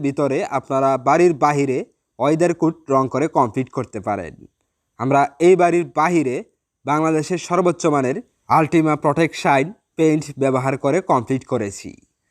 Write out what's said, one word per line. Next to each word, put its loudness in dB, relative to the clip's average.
ভিতরে -2
আপনারা -2
বাড়ির 4
বাহিরে 0
ওয়েদার 2
কোট 0
রং 4
করে -2
কমপ্লিট -2
করতে -8
পারেন। -6
আমরা 2
এই 6
বাড়ির 2
বাহিরে 0
বাংলাদেশের -2
সর্বোচ্চ 0
মানের 0
Ultima 2
Protect 0
Shine 2
পেইন্ট 2
ব্যবহার 0
করে 0
কমপ্লিট -2
করেছি, -6